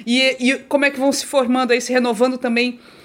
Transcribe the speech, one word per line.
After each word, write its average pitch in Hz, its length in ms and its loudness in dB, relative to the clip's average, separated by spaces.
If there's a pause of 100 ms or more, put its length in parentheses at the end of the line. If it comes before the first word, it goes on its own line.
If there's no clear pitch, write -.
e, 254 320 2
e 254 200 0
como 277 260 0
é 277 60 2
que 277 80 -10
vão 269 120 0
se 277 160 -2
formando 254 460 0
aí, 247 80 2
se 240 120 -6
renovando 247 460 0
também 240 420 -2 (240)